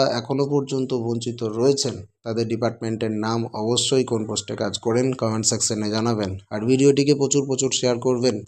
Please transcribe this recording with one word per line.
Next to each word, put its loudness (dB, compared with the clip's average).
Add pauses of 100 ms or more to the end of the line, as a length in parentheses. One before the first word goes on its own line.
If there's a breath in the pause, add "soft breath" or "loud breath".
(200)
এখনও -2
পর্যন্ত -2
বঞ্চিত -4 (200)
রয়েছেন, 2 (280)
তাদের -2
ডিপার্টমেন্টের -4 (120)
নাম, 0 (140)
অবশ্যই 2
কোন -2
পোস্টে -4
কাজ -2
করেন, 2
কমেন্ট -2
সেকশনে 0
জানাবেন। 0 (180)
আর -6
ভিডিওটিকে 6
প্রচুর 2
প্রচুর 0
শেয়ার 0
করবেন। 2 (120)